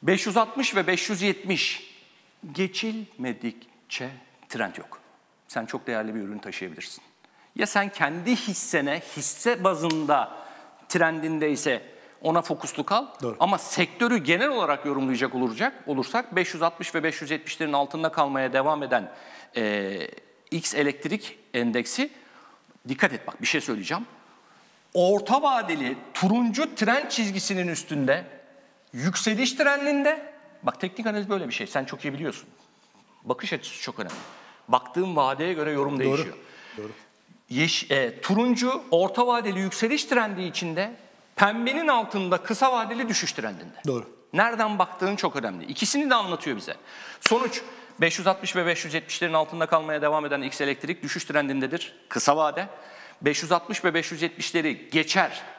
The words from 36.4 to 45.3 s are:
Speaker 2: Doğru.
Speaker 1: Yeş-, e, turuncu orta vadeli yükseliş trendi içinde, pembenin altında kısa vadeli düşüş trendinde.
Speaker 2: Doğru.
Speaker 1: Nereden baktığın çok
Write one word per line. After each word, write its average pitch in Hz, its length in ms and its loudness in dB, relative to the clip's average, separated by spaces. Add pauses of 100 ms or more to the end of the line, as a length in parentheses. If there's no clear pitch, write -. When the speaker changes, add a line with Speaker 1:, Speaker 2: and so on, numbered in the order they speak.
Speaker 2:
Doğru. 107 140 -10 (580)
Speaker 1:
Yeş-, 151 420 0
e, 131 300 2
turuncu 247 720 2
orta 190 360 4
vadeli 214 320 0
yükseliş 226 460 0
trendi 214 360 0
içinde, 180 520 -4 (420)
pembenin 233 520 2
altında 214 500 2
kısa 226 340 2
vadeli 233 380 -2
düşüş 180 240 -2
trendinde. 92 540 -8
Speaker 2:
Doğru. 123 220 -2 (240)
Speaker 1:
Nereden 214 460 2
baktığın 185 360 0
çok 185 200 0